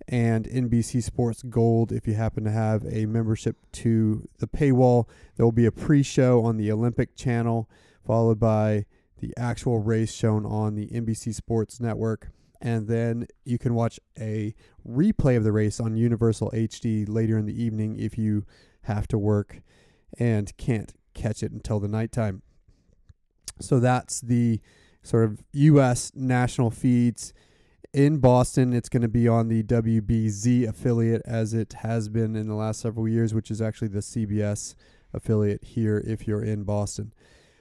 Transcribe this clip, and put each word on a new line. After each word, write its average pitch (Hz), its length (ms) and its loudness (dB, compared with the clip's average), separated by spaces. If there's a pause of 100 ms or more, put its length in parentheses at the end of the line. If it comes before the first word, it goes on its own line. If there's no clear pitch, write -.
and 117 400 2
N 127 220 -2
B 117 140 2
C 123 180 -2
Sports 117 420 -2
Gold. 117 480 2
If 110 160 -4
you 110 80 0
happen 110 300 -2
to 107 80 0
have 110 320 0
a 110 220 -4
membership 110 500 -2 (160)
to 110 560 0 (100)
the 117 80 -4
paywall, 127 640 4 (280)
there - 80 2
will 117 60 6
be 117 160 4
a 107 60 4
pre-show 131 720 4
on 113 140 0
the 107 120 -2
Olympic 117 460 -2
Channel, 117 520 -2 (380)
followed 113 320 4
by 107 480 2 (320)
the 117 180 -10
actual 120 440 -2
race 110 320 0
shown 107 340 0
on 107 300 -2
the 104 180 -8
N 117 100 -4
B 110 100 -2
C - 180 -8
Sports 110 480 -4
Network. 110 500 -4 (300)
And 113 260 -2
then 117 400 -2 (180)
you 120 140 -2
can 117 160 -2
watch 117 240 0 (180)
a 107 380 -6 (340)
replay 135 480 2
of 110 60 2
the 107 80 2
race 107 300 0
on 113 160 -2
Universal 113 580 2
H 113 260 -6
D 110 240 -2
later 110 320 0
in 107 100 0
the 120 140 -6
evening 107 380 -4
if 110 180 -6
you 107 300 -2 (360)
have 104 260 -4
to 113 100 0
work 104 420 0 (560)
and 107 420 -2
can't - 360 -4 (180)
catch - 300 -6
it 110 80 -6
until 110 300 -4
the 101 80 -4
nighttime. 107 540 -4 (1200)
So 131 200 2
that's 123 400 0
the 120 400 0 (420)
sort 113 220 2
of 107 180 -4 (100)
U 143 280 8
S 123 340 0
national 123 560 0
feeds. 120 640 0 (580)
In 143 260 4
Boston, 123 540 4
it's 120 160 -2
gonna 117 200 0
be 117 180 2
on 113 220 4
the 113 160 0
W 113 360 2
B 110 280 0
Z 120 380 0
affiliate, 113 580 0
as 113 280 -4
it 113 280 -4
has 110 280 -4
been 110 280 -2
in 107 100 -4
the 107 80 -6
last 110 260 -4
several 113 280 -4
years, 113 260 0
which 110 160 -4
is 110 100 -6
actually 110 280 -4
the 101 140 -4
C - 220 -4
B 104 160 -2
S 104 360 -4 (360)
affiliate 107 520 -2
here 107 420 -2
if 110 220 -6
you're 107 160 -2
in 107 180 -4
Boston, 104 500 -6 (480)